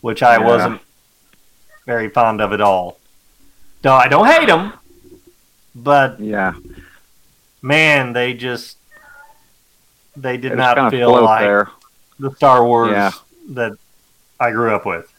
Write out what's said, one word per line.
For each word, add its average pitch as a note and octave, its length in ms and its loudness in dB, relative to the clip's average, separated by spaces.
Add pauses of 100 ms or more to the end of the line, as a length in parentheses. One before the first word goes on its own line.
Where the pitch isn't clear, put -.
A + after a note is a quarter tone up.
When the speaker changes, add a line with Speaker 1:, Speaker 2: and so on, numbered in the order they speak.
Speaker 1:
which A2+ 220 -6
I A#2+ 160 6
Speaker 2:
Yeah. A2 80 0
Speaker 1:
wasn't G#2+ 340 0 (1040)
very A#2 220 -6
fond A2 320 -2
of G#2 120 -2
at G#2 80 -4
all. F#2 380 -2 (840)
No, C3+ 120 4
I B2+ 120 4
don't D3+ 200 2
hate D#4 220 2
'em, F#3+ 240 0 (1000)
but C3 460 0
Speaker 2:
Yeah. G2+ 320 -6 (1080)
Speaker 1:
man, C#3+ 500 0
they B2 220 -4
just, B2 420 -10 (1400)
they C3 200 -8
did B2 60 -12 (100)
Speaker 2:
They A#2+ 40 -6
just - 20 -6
Speaker 1:
not B2 180 2
Speaker 2:
kinda C3 140 0
Speaker 1:
feel A#2+ 200 0
Speaker 2:
float B2 140 4
Speaker 1:
like A2 160 2
Speaker 2:
there. G2+ 280 0 (520)
Speaker 1:
the C3+ 120 -6
Star C3 320 4
Wars A#2 280 0
Speaker 2:
Yeah. G2+ 180 -2 (400)
Speaker 1:
that A#2+ 220 -6 (680)
I A#2+ 140 -2
grew A2+ 220 -2
up G2+ 120 -6
with. E2+ 320 -10